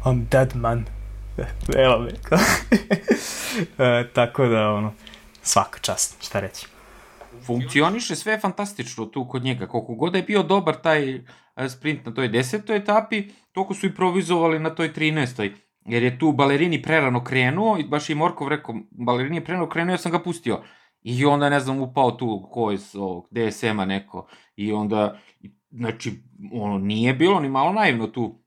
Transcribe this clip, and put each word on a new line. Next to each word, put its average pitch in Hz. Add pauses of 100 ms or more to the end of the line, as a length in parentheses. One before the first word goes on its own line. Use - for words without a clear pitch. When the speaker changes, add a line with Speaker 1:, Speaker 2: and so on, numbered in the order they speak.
Speaker 1:
„I'm 123
dead, 131
man.” 117 (520)
<laughs> -
Evo 123
me, 117 (120)
kao. 160
<laughs> 226 (1300)
E, 120
tako 123
da, 110
ono, 107 (500)
svaka -
čast, -
šta -
reći. - (800)
Speaker 2:
Funkcioniše 147
sve 220
fantastično 185
tu 131
kod 127
njega, 120
koliko 120
god 160
je 185
bio 202
dobar 160
taj, 147
e, 123 (460)
sprint 147
na 113
toj 127
desetoj 208
etapi, 208 (220)
toliko 190
su 196
improvizovali 175
na 156
toj 160
trinaestoj, 135 (320)
jer 120
je 123
tu 156
Ballerini 139
prerano 131
krenuo 160
i 147
baš 147
i 156
Morkov 156
rekao, 147 (160)
„Ballerini 123
je 160
prerano 165
krenuo, 170
ja 170
sam 170
ga 170
pustio.” 123 (400)
I 123
onda, 143
ne 143
znam, 135
upao 127
tu 113
ko 110
iz 98
ovog 92
D 110
S -
M-a 107
neko 95 (280)
i 104
onda, 104 (520)
znači, 117 (400)
ono, 104
nije 110
bilo 175
ni 139
malo 135
naivno 147
tu. 113